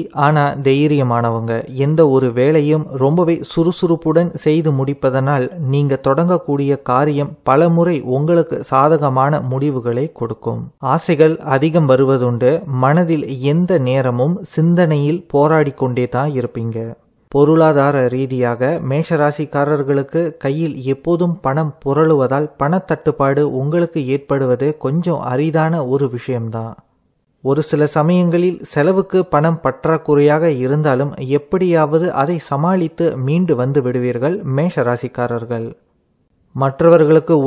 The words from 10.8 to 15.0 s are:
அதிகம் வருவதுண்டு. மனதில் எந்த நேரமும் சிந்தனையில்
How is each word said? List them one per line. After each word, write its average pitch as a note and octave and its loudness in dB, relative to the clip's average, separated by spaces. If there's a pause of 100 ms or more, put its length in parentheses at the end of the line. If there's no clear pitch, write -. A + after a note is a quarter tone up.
அதிகம் D#3 2
வருவதுண்டு. B2+ 2 (140)
மனதில் D3 0 (140)
எந்த E3 0
நேரமும் B2+ 0
சிந்தனையில் D#3+ 0